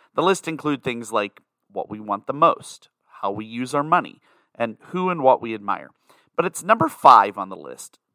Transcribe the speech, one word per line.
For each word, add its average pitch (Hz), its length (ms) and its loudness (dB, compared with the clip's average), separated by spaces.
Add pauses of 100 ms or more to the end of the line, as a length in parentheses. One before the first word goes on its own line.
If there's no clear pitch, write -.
(140)
The 151 80 0
list 185 240 0
include 147 360 -4
things 117 300 -8
like 104 280 -2 (300)
what 95 200 -8
we 107 80 -12
want 104 280 -8
the 135 60 -6
most, - 560 -2 (320)
how 101 120 -4
we 107 120 -8
use 123 300 -8
our 143 80 0
money, 156 380 -2 (340)
and 113 220 -6 (100)
who 185 240 -4
and 165 120 -4
what 131 200 6
we 113 120 -8
admire. 98 360 -8 (460)
But 170 100 0
it's - 160 -10
number 202 260 0
five 104 480 6
on 95 120 -8
the 95 80 -14
list 67 420 -18 (160)